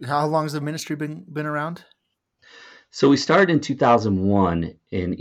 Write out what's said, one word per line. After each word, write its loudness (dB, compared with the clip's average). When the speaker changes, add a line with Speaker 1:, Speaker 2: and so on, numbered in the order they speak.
Speaker 1:
how -2
long -2
has -8
the -6
ministry -8
been, -10
been -8
around? -8
Speaker 2:
So 0
we 6
started 4
in 2
two -4
thousand 2
one 2
in -4